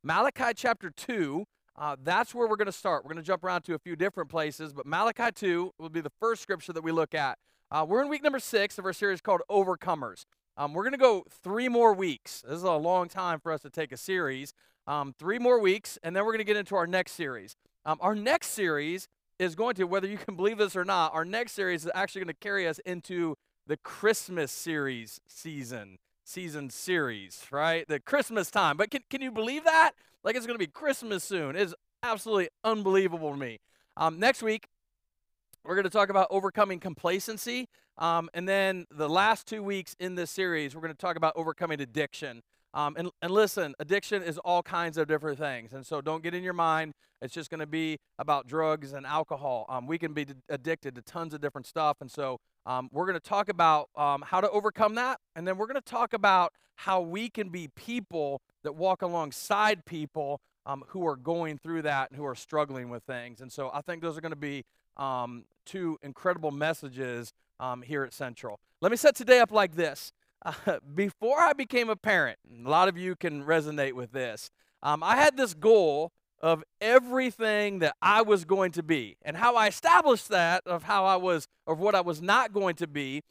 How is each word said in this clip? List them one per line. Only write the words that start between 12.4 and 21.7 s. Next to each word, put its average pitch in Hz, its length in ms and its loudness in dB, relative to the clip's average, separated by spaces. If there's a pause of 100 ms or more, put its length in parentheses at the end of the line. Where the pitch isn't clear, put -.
This 131 140 -8
is 175 80 -8
a 185 80 4
long 170 380 2
time 175 320 -4
for 165 100 -6
us 156 120 -4
to 147 60 -16
take 151 220 -6
a 127 60 -12
series. 143 560 -2 (340)
Um, 139 320 -4
three 190 180 -4
more 240 220 6
weeks, 202 420 2
and 170 140 -6
then 196 80 2
we're 220 80 0
gonna 220 140 -2
get 208 100 2
into 202 220 -2
our 170 100 2
next 180 240 -2
series. 123 460 -8 (280)
Um, 156 140 -2
our 202 160 0
next 240 360 0
series 165 580 -2 (280)
is 180 160 -2
going 226 220 -2
to, 185 80 0
whether 190 240 0
you 202 100 -6
can 190 200 -10
believe 208 200 2
this 202 200 0
or 180 80 -2
not, 180 280 2
our 160 120 -2
next 226 260 -4
series 180 320 -2